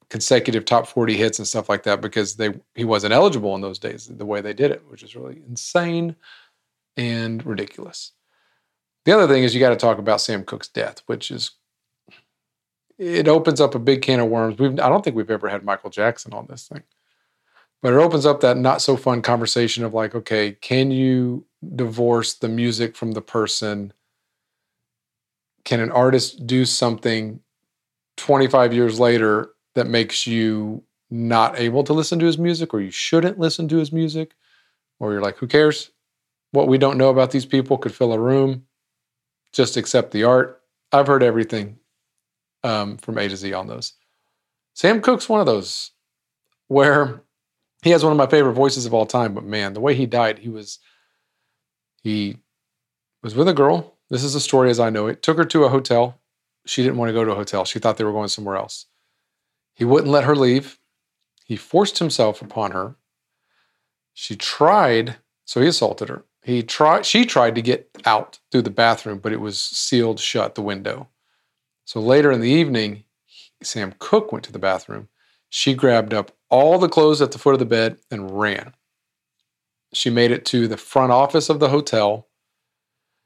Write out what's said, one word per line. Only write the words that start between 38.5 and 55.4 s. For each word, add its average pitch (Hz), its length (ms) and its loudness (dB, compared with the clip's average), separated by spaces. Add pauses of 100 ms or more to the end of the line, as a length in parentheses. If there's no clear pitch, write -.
Just 127 240 0
accept 117 340 0
the 107 140 0
art." 127 360 2 (300)
I've 139 160 4
heard 135 160 4
everything, 110 560 -2 (840)
um, 107 360 -4
from 110 200 -10
A 104 120 -4
to 95 80 -10
Z 95 160 -8
on 95 140 -8
those. 55 260 -12 (800)
Sam 226 280 2
Cooke's - 280 0
one 214 100 2
of 190 60 2
those 104 460 -2 (760)
where 139 540 2 (640)
he 170 80 4
has 156 120 4
one 156 80 4
of 151 60 2
my 135 100 4
favorite 143 240 4
voices 131 340 0
of 117 80 -6
all 110 120 2
time, 113 280 -2
but 98 120 -10
man, 101 260 -6
the 104 80 -12
way 139 160 0
he 139 100 -2
died, 113 340 -2
he 113 100 -14
was, 107 300 -16 (1200)
he 107 360 -6 (840)
was 110 100 -12
with 147 140 2
a 185 60 4
girl. 151 420 2 (140)
This 127 160 -4
is 139 80 -4
the 143 80 -4
story 127 280 4
as 117 100 2
I 117 100 2
know 107 180 -4
it. - 140 -8
Took 160 160 0
her 165 80 4